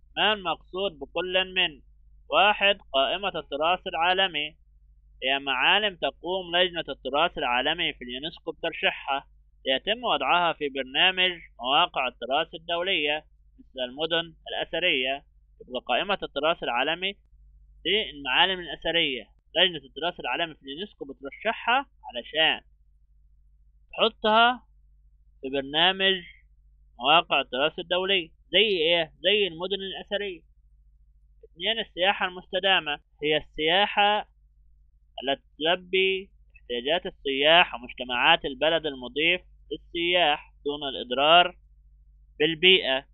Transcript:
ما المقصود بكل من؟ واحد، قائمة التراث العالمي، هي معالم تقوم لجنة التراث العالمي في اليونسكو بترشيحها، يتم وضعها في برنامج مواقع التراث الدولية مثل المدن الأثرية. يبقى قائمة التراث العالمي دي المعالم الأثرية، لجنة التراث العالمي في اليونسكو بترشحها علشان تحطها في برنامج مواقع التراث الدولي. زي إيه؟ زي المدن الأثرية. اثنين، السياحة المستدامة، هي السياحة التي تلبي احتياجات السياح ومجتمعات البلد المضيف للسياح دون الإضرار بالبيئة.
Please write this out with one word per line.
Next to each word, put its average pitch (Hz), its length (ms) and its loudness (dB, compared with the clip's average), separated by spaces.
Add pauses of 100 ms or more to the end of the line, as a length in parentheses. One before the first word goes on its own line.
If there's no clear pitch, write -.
(160)
ما 196 160 2
المقصود 180 680 -6
بكل 185 560 -4
من؟ 165 280 -2 (460)
واحد، 196 500 4 (140)
قائمة 147 360 0
التراث 165 580 -2
العالمي، 170 720 -2 (680)
هي 135 140 2
معالم 160 580 0
تقوم 170 600 -6
لجنة 175 320 0
التراث 143 500 -2
العالمي 143 540 -2
في - 120 -16
اليونسكو 143 480 -10
بترشيحها، 156 760 -4 (400)
يتم 190 380 -2
وضعها 160 480 2
في 147 160 -6
برنامج 165 720 0 (200)
مواقع 139 480 2
التراث 135 460 -2
الدولية 170 680 -2 (340)
مثل - 260 -16
المدن 160 500 -4 (140)
الأثرية. 139 760 -2 (360)
يبقى 123 260 -8
قائمة 175 360 0
التراث 156 400 -2
العالمي 156 500 -2 (720)
دي 180 260 -2
المعالم 147 500 0
الأثرية، 151 680 -2 (300)
لجنة 165 280 0
التراث 147 360 -8
العالمي 151 340 -4
في - 80 -20
اليونسكو 151 420 -12
بترشحها 220 840 -2 (180)
علشان 143 560 0 (1300)
تحطها 226 760 2 (720)
في 135 80 -10
برنامج 165 680 2 (840)
مواقع 151 420 4
التراث 131 380 -2
الدولي. 180 540 -2 (200)
زي 202 160 4
إيه؟ 165 520 2
زي 196 260 2
المدن 180 280 -6
الأثرية. 190 680 -8 (1040)
اثنين، 208 340 -4
السياحة 196 480 0
المستدامة، 180 720 0 (220)
هي 151 140 2
السياحة 202 920 0 (920)
التي 135 200 -2 (160)
تلبي 185 720 -2 (240)
احتياجات 135 520 -4
السياح 156 680 2
ومجتمعات 127 720 0
البلد 156 420 0
المضيف 147 540 -2 (320)
للسياح 170 840 -2 (100)
دون 147 240 -6
الإضرار 135 720 4 (800)
بالبيئة. 156 760 2